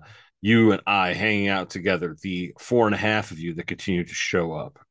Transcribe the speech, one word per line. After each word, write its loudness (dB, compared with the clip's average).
you 6
and 0
I 0
hanging 0
out -2
together, -4
the -6
four 4
and 2
a 0
half -2
of -12
you -6
that -8
continue -4
to -10
show -2
up. -10